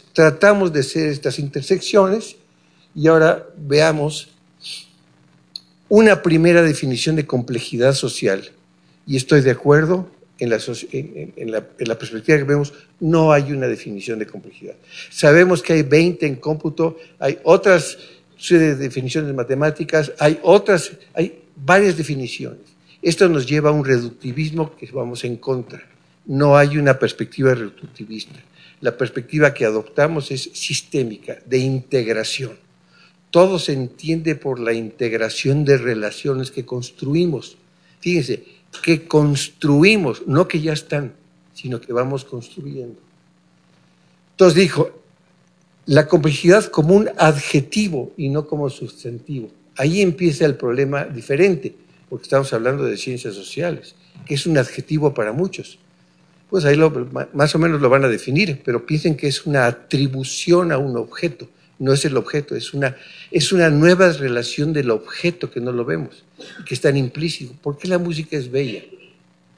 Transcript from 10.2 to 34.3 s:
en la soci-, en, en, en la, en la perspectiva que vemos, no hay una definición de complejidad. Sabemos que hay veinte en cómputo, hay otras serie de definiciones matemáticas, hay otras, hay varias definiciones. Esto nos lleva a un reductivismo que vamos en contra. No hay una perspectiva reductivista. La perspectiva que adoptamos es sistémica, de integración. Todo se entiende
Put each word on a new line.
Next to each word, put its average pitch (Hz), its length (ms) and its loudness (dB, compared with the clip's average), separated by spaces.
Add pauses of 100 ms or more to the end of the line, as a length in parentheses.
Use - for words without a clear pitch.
en 120 120 -4
la 113 80 0
soci-, 113 340 -10
en, 135 240 -10
en, - 200 -14
en 113 160 -12
la, 110 160 -6 (120)
en 120 80 -6
la 110 100 -4
perspectiva 113 400 -2
que 139 60 0
vemos, 143 300 -2 (260)
no 160 320 2
hay 143 200 2
una 131 160 -4
definición 110 520 -8
de 104 80 -8
complejidad. - 480 -20 (340)
Sabemos 170 540 4
que 165 100 0
hay 156 100 2
veinte 165 440 2
en 135 80 -4
cómputo, 156 600 -4 (220)
hay 139 240 -4
otras 180 540 4 (400)
serie 160 320 4
de 143 60 0
definiciones 135 580 -6
matemáticas, 147 840 -2
hay 156 240 2
otras, 190 480 4 (220)
hay - 300 -6 (120)
varias 175 420 2
definiciones. 131 640 -8 (400)
Esto 170 280 4
nos 139 180 0
lleva 147 220 2
a 147 40 4
un 147 120 0
reductivismo 135 880 -4
que 123 160 -20
vamos 120 320 -10
en 120 140 -6
contra. - 460 -8 (420)
No 143 320 4
hay 143 200 4
una 139 220 2
perspectiva 131 540 0
reductivista. 107 840 -12 (420)
La 120 160 -2
perspectiva 135 560 0
que 123 120 -2
adoptamos 139 640 -2
es 131 220 -10
sistémica, - 920 -8
de 131 120 -2
integración. 127 1000 -4 (720)
Todo 185 280 2
se 151 140 -4
entiende 151 640 -6